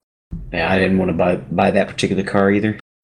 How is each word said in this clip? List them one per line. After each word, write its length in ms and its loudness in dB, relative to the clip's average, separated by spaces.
Yeah, 180 -2
I 80 2
didn't 200 2
wanna 140 0
buy, 240 0
buy 340 0
that 180 0
particular 340 -2
car 280 2
either. 280 0